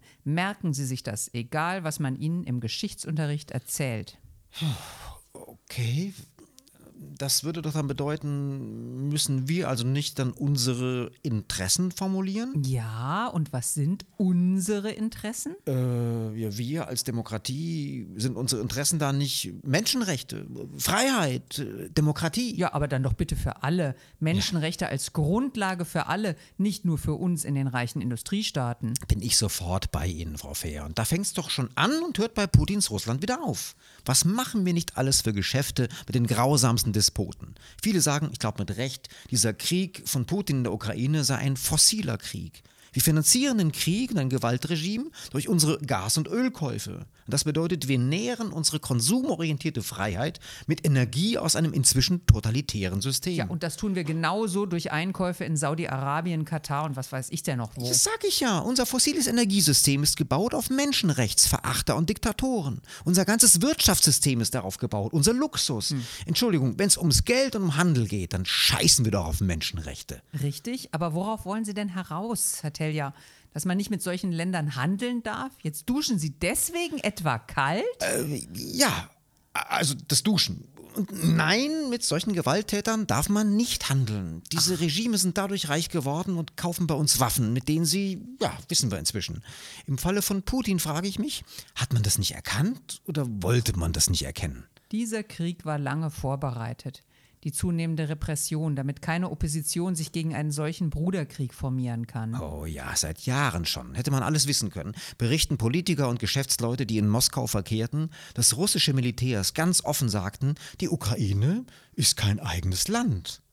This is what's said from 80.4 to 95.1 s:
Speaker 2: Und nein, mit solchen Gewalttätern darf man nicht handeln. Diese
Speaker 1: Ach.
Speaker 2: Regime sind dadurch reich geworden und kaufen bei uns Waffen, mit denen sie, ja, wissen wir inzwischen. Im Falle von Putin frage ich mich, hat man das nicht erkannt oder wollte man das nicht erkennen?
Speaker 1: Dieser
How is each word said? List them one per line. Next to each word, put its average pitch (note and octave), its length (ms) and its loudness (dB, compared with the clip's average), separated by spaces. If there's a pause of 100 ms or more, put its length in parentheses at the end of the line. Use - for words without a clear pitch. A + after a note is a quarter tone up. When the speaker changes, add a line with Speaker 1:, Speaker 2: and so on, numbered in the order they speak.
Speaker 2:
Und F3 400 2
nein, C4 540 2
mit A#3+ 120 -2
solchen F3 300 0
Gewalttätern G3+ 760 0
darf - 200 2
man G#3 300 4
nicht - 320 0
handeln. G#2 520 0 (120)
Diese E3 220 2
Speaker 1:
Ach. D3+ 40 0
Speaker 2:
Regime F#3+ 380 2
sind F3+ 200 2
dadurch G3 300 0
reich D#3 220 0
geworden E3 480 0
und E3 180 -6
kaufen F3 320 -2
bei D#3 80 2
uns C#3+ 240 4
Waffen, A#2+ 320 4
mit B2+ 160 0
denen D#3+ 180 2
sie, F#3+ 400 0 (140)
ja, - 180 -2 (120)
wissen C3 200 2
wir F#2+ 100 0
inzwischen. - 440 -4 (420)
Im C3+ 120 -2
Falle F#3+ 240 2
von G3 220 0
Putin G#3+ 360 2
frage D#3+ 300 -2
ich F#3+ 100 -4
mich, C4+ 240 -4 (320)
hat - 160 -2
man A#2 120 4
das G#2 140 2
nicht G2 140 0
erkannt - 720 -2
oder C#3+ 220 -2
wollte G#2+ 500 2
man E2 140 0
das E2 180 2
nicht C#2+ 140 0
erkennen? C2 400 -6 (300)
Speaker 1:
Dieser A3 300 -2